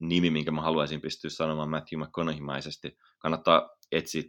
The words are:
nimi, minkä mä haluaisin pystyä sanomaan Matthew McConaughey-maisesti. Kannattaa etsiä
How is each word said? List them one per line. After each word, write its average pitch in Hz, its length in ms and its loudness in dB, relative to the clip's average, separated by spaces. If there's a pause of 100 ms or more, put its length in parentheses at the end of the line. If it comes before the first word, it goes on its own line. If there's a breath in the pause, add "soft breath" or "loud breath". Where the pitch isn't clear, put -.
nimi, 85 300 4
minkä 78 200 0
mä 78 120 -2
haluaisin 76 380 0
pystyä 78 300 -8
sanomaan 78 400 -2
Matthew 78 300 -6
McConaughey-maisesti. 73 960 -6 (200)
Kannattaa 80 520 4 (220)
etsiä 78 360 -2